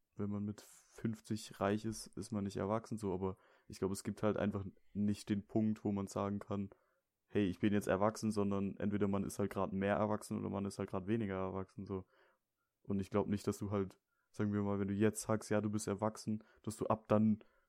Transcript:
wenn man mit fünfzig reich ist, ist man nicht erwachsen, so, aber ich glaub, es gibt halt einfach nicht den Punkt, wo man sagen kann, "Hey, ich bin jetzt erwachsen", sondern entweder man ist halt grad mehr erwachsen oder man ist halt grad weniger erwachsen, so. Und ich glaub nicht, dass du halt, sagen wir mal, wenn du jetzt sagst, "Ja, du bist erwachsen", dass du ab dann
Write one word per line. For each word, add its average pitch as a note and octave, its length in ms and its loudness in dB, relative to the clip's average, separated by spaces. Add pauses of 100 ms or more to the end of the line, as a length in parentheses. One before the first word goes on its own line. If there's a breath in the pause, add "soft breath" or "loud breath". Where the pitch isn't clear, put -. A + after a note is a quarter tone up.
(160)
wenn G2+ 140 -4
man G2+ 140 -2
mit G#2 160 -6 (320)
fünfzig - 680 -4
reich G#2 240 2
ist, A2 320 -4
ist - 140 -8
man G2+ 140 -2
nicht G2 120 -4
erwachsen, G#2+ 420 0
so, G2 160 0
aber F#2+ 220 -2 (320 soft breath)
ich - 100 -14
glaub, F#2+ 140 0
es - 120 -6
gibt G#2 180 -4
halt G#2+ 140 2
einfach G2+ 280 0 (280)
nicht G#2 380 0
den G2+ 160 0
Punkt, A2 380 0
wo G#2 80 0
man G2+ 140 -2
sagen G2+ 320 -2
kann, G2+ 320 -4 (600 soft breath)
"Hey, G#2 160 2
ich F2+ 140 -2
bin G#2 120 4
jetzt G2+ 160 2
erwachsen", G#2+ 420 2
sondern G2 480 0
entweder G2+ 300 0
man G2 160 0
ist - 140 -4
halt G2+ 120 0
grad F#2+ 220 -2
mehr G2 240 2
erwachsen G#2+ 420 0
oder G2+ 120 -4
man G2 160 -2
ist G2 120 -6
halt G2 120 -4
grad F#2+ 180 -4
weniger G#2 280 0
erwachsen, F#2+ 500 -4
so. F#2+ 180 -4 (800 soft breath)
Und G2+ 140 0
ich F#2+ 100 -6
glaub G2+ 180 2
nicht, G#2 180 0
dass G#2 120 0
du G2 120 -4
halt, G2 240 0 (380)
sagen G#2 200 0
wir G#2 100 2
mal, G2+ 180 2
wenn G2 80 0
du G2+ 60 0
jetzt G#2+ 280 4
sagst, A2 280 -2
"Ja, G#2+ 120 4
du G#2+ 80 0
bist G#2 180 -2
erwachsen", G#2+ 560 -2 (180 loud breath)
dass A2 140 -6
du - 100 -2
ab A2 220 2
dann G#2+ 320 6 (280 loud breath)